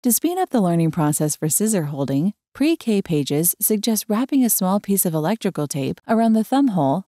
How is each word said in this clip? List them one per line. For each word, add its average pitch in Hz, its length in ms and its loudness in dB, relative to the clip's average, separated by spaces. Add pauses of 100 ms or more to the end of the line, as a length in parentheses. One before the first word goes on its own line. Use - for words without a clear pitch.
To 247 80 2
speed 349 260 0
up 370 120 0
the 247 100 2
learning 170 320 2
process 151 420 0
for 156 140 -4
scissor 196 380 0
holding, 139 460 -2 (220)
pre-K 269 480 0
pages 151 580 -2
suggest 214 480 -2
wrapping 254 360 2
a 226 40 2
small 190 300 0
piece 196 260 0
of 175 80 0
electrical 160 540 -2
tape 139 400 -4
around 226 280 2
the 220 100 2
thumb 277 240 2
hole 165 460 0